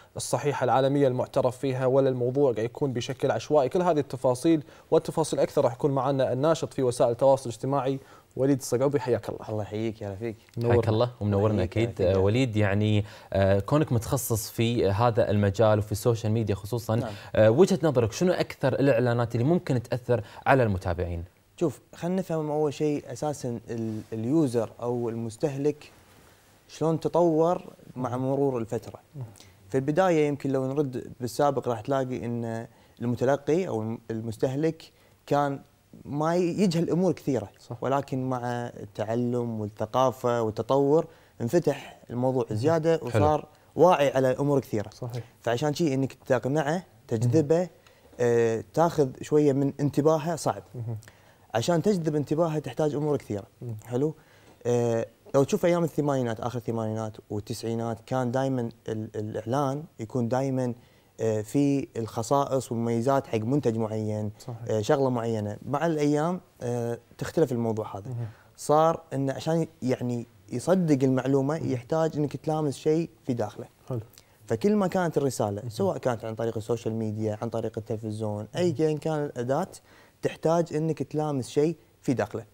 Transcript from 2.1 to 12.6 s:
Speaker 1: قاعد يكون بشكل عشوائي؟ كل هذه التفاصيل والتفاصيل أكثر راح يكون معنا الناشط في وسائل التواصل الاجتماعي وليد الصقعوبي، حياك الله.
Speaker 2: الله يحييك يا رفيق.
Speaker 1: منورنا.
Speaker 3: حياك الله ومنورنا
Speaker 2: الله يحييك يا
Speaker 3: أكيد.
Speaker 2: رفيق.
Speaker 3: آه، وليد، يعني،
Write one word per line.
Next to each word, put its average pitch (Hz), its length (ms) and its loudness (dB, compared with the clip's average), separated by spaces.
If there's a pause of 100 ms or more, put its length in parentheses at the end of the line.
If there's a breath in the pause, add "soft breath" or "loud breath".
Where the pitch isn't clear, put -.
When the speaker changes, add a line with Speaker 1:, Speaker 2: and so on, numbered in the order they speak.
Speaker 1:
قاعد 110 120 -2
يكون 131 280 -4
بشكل 123 380 -2
عشوائي؟ 131 380 2
كل 180 140 0
هذه 170 160 2
التفاصيل 139 640 0 (280 loud breath)
والتفاصيل 156 500 0
أكثر 151 240 2
راح 120 80 2
يكون 143 180 0
معنا 131 420 0
الناشط 147 420 0
في - 80 -2
وسائل 123 280 2
التواصل 131 400 4
الاجتماعي 135 480 -2 (380 loud breath)
وليد 135 220 2
الصقعوبي، 135 420 0
حياك 117 280 -2
الله. 90 200 -10
Speaker 2:
الله 107 140 -4
يحييك 107 400 -6
يا 101 100 -6
رفيق. 107 220 -8 (220)
Speaker 1:
منورنا. 117 180 0
Speaker 3:
حياك 110 140 4
الله 113 220 2 (100)
ومنورنا 104 300 2
Speaker 2:
الله 104 120 2
يحييك - 140 -4
يا 110 60 2
Speaker 3:
أكيد. 117 200 -2
Speaker 2:
رفيق. 98 140 4
Speaker 3:
آه، - 20 4
وليد، 107 380 2
يعني، 104 480 2 (280 loud breath)